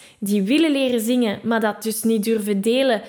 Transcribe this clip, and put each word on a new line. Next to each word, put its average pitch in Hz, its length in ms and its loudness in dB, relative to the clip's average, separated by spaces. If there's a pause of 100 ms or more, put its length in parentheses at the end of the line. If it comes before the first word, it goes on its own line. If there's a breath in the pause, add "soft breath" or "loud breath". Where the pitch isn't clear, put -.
(200 loud breath)
die 202 220 0
willen 302 300 2
leren 254 300 0
zingen, 233 420 0
maar 226 160 0
dat 214 240 -2
dus 220 200 -6
niet 226 200 2
durven 208 380 0
delen 233 480 2